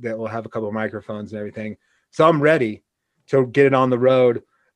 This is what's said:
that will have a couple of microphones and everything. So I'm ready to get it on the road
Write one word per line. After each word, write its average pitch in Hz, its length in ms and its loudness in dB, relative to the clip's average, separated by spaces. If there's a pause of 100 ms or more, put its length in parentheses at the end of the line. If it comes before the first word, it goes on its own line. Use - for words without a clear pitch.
that 113 180 -8
will 113 80 -6
have 110 200 -10
a - 20 -20
couple 110 200 -8
of 104 60 -6
microphones 107 580 -8
and 107 60 -10
everything. 104 380 -10 (340)
So 160 160 2
I'm 160 140 4
ready 139 420 0 (440)
to 135 200 0
get 135 200 4
it 135 80 2
on 131 160 2
the 123 80 0
road 127 440 4 (340)